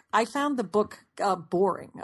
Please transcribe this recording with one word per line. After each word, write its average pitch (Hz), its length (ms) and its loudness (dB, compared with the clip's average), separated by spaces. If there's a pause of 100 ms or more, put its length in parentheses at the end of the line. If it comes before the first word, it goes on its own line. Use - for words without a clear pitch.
(120)
I 214 120 4
found 277 320 -2
the 240 80 -2
book, 208 400 -2 (160)
uh, 190 160 0
boring. 180 560 -2 (120)